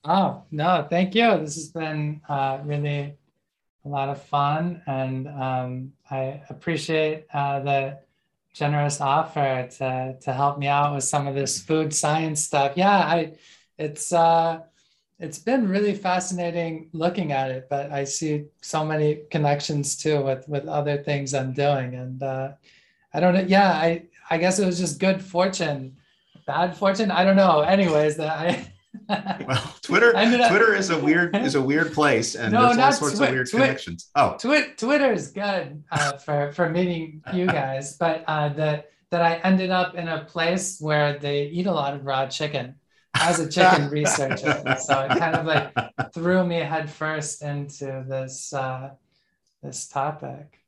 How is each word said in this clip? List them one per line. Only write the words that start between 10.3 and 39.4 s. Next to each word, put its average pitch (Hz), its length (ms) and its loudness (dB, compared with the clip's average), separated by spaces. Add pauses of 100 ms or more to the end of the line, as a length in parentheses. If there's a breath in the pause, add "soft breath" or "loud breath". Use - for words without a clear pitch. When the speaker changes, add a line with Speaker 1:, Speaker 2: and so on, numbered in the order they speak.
Speaker 1:
help 143 260 0
me 143 80 -4
out 143 300 2
with 135 80 -4
some 143 240 -2
of 135 80 -4
this 139 260 -4
food 156 320 -2
science 156 500 0
stuff. 139 300 0
Yeah, 190 240 4
I, 160 360 0 (420 soft breath)
it's, 151 360 -6
uh, 165 500 4 (580)
it's 156 200 -12
been 240 280 0
really 202 260 0
fascinating 175 1000 -4
looking 170 400 -2
at 135 180 0
it, 131 180 -8
but 143 220 -4
I 139 140 -4
see 147 400 -4 (180)
so 156 220 -4
many 151 380 0 (100)
connections 147 640 0
too 151 260 0
with, 135 260 -4
with 147 180 -6
other 147 300 -2
things 143 380 -4
I'm 131 180 -2
doing. 131 440 0
And, 127 260 -10
uh, 135 300 -6 (600 soft breath)
I 147 60 -4
don't 180 160 4
know. 190 120 2
Yeah, 190 260 6
I, 170 320 0 (260)
I 165 80 0
guess 185 220 2
it 196 40 4
was 180 140 0
just 165 220 -2
good 185 200 2
fortune, 160 760 -2 (500)
bad 170 300 -2
fortune. 196 340 0
I 175 140 2
don't 190 120 6
know. 175 260 6
Anyways, 156 560 4
that 156 120 -4
I 160 420 -2 (360)
<laughs> - 380 -4
Speaker 2:
Well, - 360 -4
Twitter, 233 340 6
Speaker 1:
I 196 60 4
ended 240 180 4
up 233 100 6
Speaker 2:
Twitter 220 240 6
is 190 160 0
a 160 80 2
weird, 170 380 2
is 147 200 0
a 135 60 2
weird 151 300 0
place, 143 440 2
and 117 160 -2
Speaker 1:
No, 233 100 4
Speaker 2:
there's 247 100 6
all 233 40 4
Speaker 1:
not 269 180 6
Speaker 2:
sorts 240 240 -2
Speaker 1:
Twi-, 269 80 4
Speaker 2:
of 131 60 2
weird - 180 -2
Speaker 1:
Twi-, 233 100 2
Speaker 2:
connections. - 540 -2
Oh, 135 240 4
Speaker 1:
Twi-, 269 380 0
Twitter 269 360 2
is - 200 -4
good, 185 580 -4
uh, 147 280 0
for, 143 340 -2
for 170 180 0
meeting 165 520 -2 (120)
you 180 120 0
Speaker 2:
<laughs> - 20 2
Speaker 1:
guys, 135 480 -4
but, 160 320 -2
uh, 151 220 0
that, 151 400 -2 (200 soft breath)
that 170 120 0
I 170 140 2
ended 185 340 2